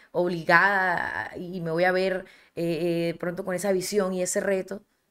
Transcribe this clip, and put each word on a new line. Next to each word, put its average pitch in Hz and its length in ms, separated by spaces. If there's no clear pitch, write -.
obligada 180 1200
y 180 240
me 165 120
voy 170 120
a 185 80
ver, 185 320
eh, 170 540
eh, 165 100
pronto 175 240
con 190 120
esa 196 180
visión 185 400
y 180 80
ese 180 180
reto 190 420